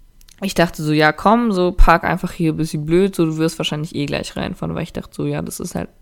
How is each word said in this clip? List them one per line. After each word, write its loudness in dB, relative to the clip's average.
ich -6
dachte 0
so, 0
"Ja 4
komm, 2
so 0
park 6
einfach -2
hier 0
ein -4
bisschen -4
blöd, 2
so 2
du -2
wirst -2
wahrscheinlich -6
eh -4
gleich -6
reinfahren", -6
weil -6
ich -14
dachte -12
so, -6
"Ja, -4
das -10
ist -10
halt -8